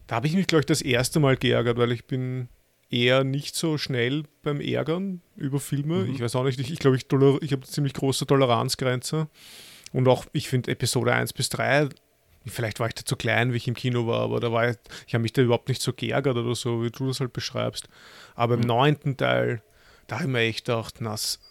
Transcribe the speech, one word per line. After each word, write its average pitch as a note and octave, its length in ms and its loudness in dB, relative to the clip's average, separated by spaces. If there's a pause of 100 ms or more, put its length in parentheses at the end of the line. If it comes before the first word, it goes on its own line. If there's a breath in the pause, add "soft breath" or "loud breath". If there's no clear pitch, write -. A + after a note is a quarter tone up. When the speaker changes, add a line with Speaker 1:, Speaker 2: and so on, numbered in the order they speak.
Speaker 1:
da A#2 100 -4
hab A2 80 -2
ich D#3 80 2
mich, F#3+ 140 2
glaub E3 140 2
ich, C3 40 -2
das D#3 160 0
erste B2+ 380 -2
Mal C3+ 180 2
geärgert, A#2+ 400 0
weil A#2+ 140 0
ich A#2+ 140 -6
bin B2+ 440 -8 (420)
eher B2+ 320 4
nicht C3+ 320 -4
so E3 220 -2
schnell C3 460 -2 (200)
beim D3 180 -2
Ärgern E3+ 600 -4 (140)
über C#3+ 240 -2
Filme. D3 460 -2
Speaker 2:
Mhm. B2+ 100 -4
Speaker 1:
Ich A#2 60 -6
weiß A#2+ 140 -2
auch D#3+ 80 2
nicht, C3 160 0
ich, B2 120 -6
ich D#3+ 80 -8
glaub, C3+ 160 6
ich B2 120 -4
toler-, C#3 340 6
ich C3+ 120 -4
hab C3+ 80 -2
eine - 80 -20
ziemlich C#3+ 240 -2
große C3+ 320 0
Toleranzgrenze. C3 1000 2 (640 loud breath)
Und C3 140 4
auch, B2 260 4
ich - 160 -4
find B2+ 180 0
Episode A#2+ 460 0
eins A#2+ 200 0
bis - 160 -4
drei, C3+ 400 2 (560)
vielleicht A2+ 340 -6
war A#2 80 0
ich - 80 -6
da - 100 -12
zu B2 100 0
klein, A#2 380 2
wie A#2+ 40 0
ich - 100 -4
im A#2+ 80 -2
Kino A#2+ 320 -2
war, A#2 140 0
aber A#2 180 0
da A#2 120 -2
war A#2 180 2
ich, A2+ 80 -4 (300 loud breath)
ich - 80 -6
hab A#2 60 2
mich A2+ 120 -2
da C#3 80 4
überhaupt A#2 280 4
nicht B2 120 -2
so C3 120 -4
geärgert A#2+ 440 0
oder A#2+ 180 -2
so, A#2 280 -4
wie A#2+ 80 -2
du C3 160 -6
das B2+ 120 -4
halt C3 140 -4
beschreibst. - 560 -6 (460 loud breath)
Aber A#2 200 2
im B2 60 0
Speaker 2:
Mhm. A#2+ 60 2
Speaker 1:
neunten C3+ 500 2
Teil, B2 440 2 (460 soft breath)
da A2 100 -8
hab C3+ 60 -6
ich C#3+ 40 -2
mir B2+ 120 0
echt A2+ 260 0
gedacht, A#2 340 -4
"Na, A2+ 140 -6
s-, - 260 -6 (120)